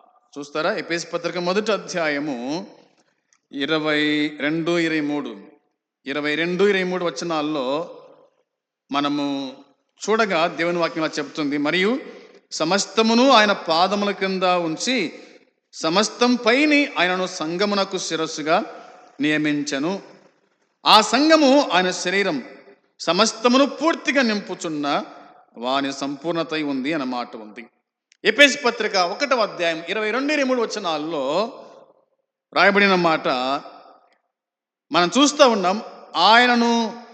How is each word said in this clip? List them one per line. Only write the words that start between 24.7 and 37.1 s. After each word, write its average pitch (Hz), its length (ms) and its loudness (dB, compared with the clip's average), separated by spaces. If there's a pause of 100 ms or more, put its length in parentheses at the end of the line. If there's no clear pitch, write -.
వాని 135 360 -2
సంపూర్ణత 156 640 -6
ఉంది" 143 380 -4
అన్న 147 120 -4
మాట 123 320 -8
ఉంది. 110 300 -18 (580)
ఎఫెసీ 240 340 6
పత్రిక 220 380 -2
ఒకటవ 226 440 0
అధ్యాయం 165 480 -2
ఇరవై 214 220 -4
రెండు, 269 220 -2
ఇరవై 285 120 0
మూడు 254 180 0
వచనాల్లో 165 1000 -4 (920)
రాయబడిన 196 400 6
మాట 165 340 2 (1600)
మనం 170 260 2
చూస్తా 285 280 6
ఉన్నాం. 208 360 2 (340)
ఆయనను 233 840 4 (120)